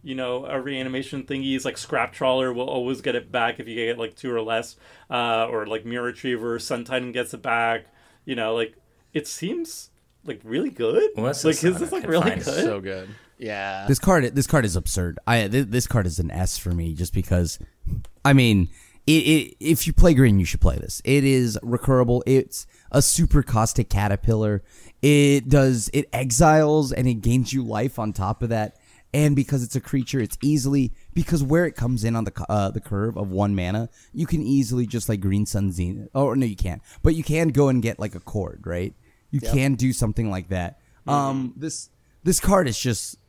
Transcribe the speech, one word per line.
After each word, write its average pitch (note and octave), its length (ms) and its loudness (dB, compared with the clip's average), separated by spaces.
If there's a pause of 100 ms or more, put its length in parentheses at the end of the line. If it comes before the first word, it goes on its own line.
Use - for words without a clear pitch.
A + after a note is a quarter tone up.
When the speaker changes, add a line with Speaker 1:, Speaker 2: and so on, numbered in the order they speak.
Speaker 1:
you C3+ 120 -12
know, C3 320 -6
uh, C#3+ 120 -6
reanimation C3 680 -6
thingies. C3+ 400 -4
Like, C3 140 -6
Scrap B2 340 -4
Trawler C3 400 0
will B2 160 -4
always C3 320 -4
get C3 140 -4
it A#2 180 -6
back A2+ 260 -2
if A2+ 80 -12
you A2+ 80 -12
get, A#2 240 -4
like, A2+ 180 -10
two B2+ 180 -8
or A2+ 80 -2
less. A2+ 340 -4 (340)
Uh, A#2 400 0
or, G#2+ 160 -4
like, A2 200 -6
Mirror A#2+ 200 -6
Retriever, A#2+ 520 -4
Sun A#2+ 260 -6
Titan B2+ 280 -6
gets B2 200 -6
it G#2+ 100 -14
back. A#2 440 -2 (400)
You C3+ 100 -6
know, A2+ 180 -2
like, A2+ 200 -4 (400)
it D3+ 120 -4
seems, - 640 -10 (340)
like, G#2+ 200 -12
really C3 260 -4
good. D3+ 440 0
Speaker 2:
What's B2 300 -4
Speaker 1:
Like, D#3 100 4
Speaker 2:
this - 80 -4
Speaker 1:
his F3+ 140 2
Speaker 2:
on - 80 -4
Speaker 1:
is, - 80 -6
like, F#4 120 -4
Speaker 2:
it? - 60 -6
Speaker 1:
really E3 200 2
Speaker 2:
Fine. - 100 -4
Speaker 1:
good. - 240 -2
Speaker 3:
So G2+ 160 -2
good. F#2+ 280 -10 (300)
Yeah. G2 500 -8
Speaker 4:
This C3+ 100 4
card, D3+ 380 2
this C3+ 100 0
card C#3+ 200 2
is F2 100 -2
absurd. F2 500 -4
I, A2+ 220 2
th-, B2 200 -2
this A#2+ 180 -2
card G#2 200 0
is E2 120 -4
an E2 120 -2
S - 280 -2
for F2 140 -6
me E2 220 -4
just E2+ 180 -6
because, F2+ 460 0 (680)
I C#3 80 6
mean, A2+ 360 6 (380)
it, D3 40 4
it, D#3 500 4
if D3+ 280 0
you D#3 40 -4
play F3 220 8
green, A#2+ 240 6
you F2 80 2
should - 140 -2
play C#2+ 160 4
this. - 280 -10
It C3+ 200 2
is B2 380 2
recurable. A#2+ 640 2
It's - 400 2 (260)
a C#3+ 100 4
super - 400 4
caustic A2+ 480 0
caterpillar. G#2 720 0 (400)
It C#3+ 460 4
does, C3 440 4
it C#3+ 200 0
exiles D3+ 800 4
and B2+ 160 0
it B2 60 2
gains A#2 380 0
you C3 120 -2
life A2 340 -4
on G#2+ 140 -4
top G2+ 300 -4
of A#2 80 -4
that. A2 260 -4 (360)
And D3 240 4
because C#3 260 0
it's A#2 140 -8
a B2+ 40 -2
creature, C3+ 400 -4
it's - 220 -6
easily, C3+ 500 0 (200)
because E3+ 300 0
where D#3+ 240 2
it - 100 -8
comes A#2+ 260 -2
in A#2 140 0
on A2+ 80 -2
the F#2+ 60 -6
cu-, - 180 -8
uh, G2 220 0
the G#2+ 100 -6
curve G#2 360 -4
of G2 140 -4
one G2+ 240 0
mana, F#2+ 360 -2 (220)
you E3 140 -4
can D#3 160 -2
easily B2 440 0
just, A2 220 -6
like, G#2+ 120 -2
Green G2 240 0
Sun G2 280 -2
Zenith. F#2 420 -6
Oh, C3+ 200 2
no, C3 120 0
you G#2 100 -6
can't. F2 240 -4 (220)
But E3+ 120 4
you D#3+ 100 -4
can D#3+ 240 0
go C#3 200 4
and B2+ 140 2
get, A2+ 180 -4
like, G#2 140 -8
a E2+ 60 -12
cord, E2+ 440 -8
right? F2 300 -6 (360)
You C#3+ 120 -2
Speaker 3:
Yep. - 100 -2
Speaker 4:
can C3+ 220 2
do B2 180 0
something A2 380 -2
like F#2 180 -6
that. F2+ 300 -4 (280)
Speaker 1:
Mm-hmm. - 40 -6
Speaker 4:
Um, C3+ 460 -2
this, D3+ 340 -12 (340)
this F3+ 160 2
card F#3 260 4
is A2+ 120 -2
just - 380 -4 (120)